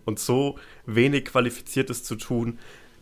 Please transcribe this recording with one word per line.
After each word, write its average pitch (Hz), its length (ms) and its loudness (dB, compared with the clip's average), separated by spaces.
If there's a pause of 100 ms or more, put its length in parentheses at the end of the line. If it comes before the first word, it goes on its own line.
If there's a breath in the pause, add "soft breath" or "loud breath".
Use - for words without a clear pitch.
und 107 140 -4
so 139 400 2 (260 loud breath)
wenig 127 400 4
qualifiziert, 123 640 0
es 120 140 -6
zu 113 120 -8
tun. 117 440 -2 (420 loud breath)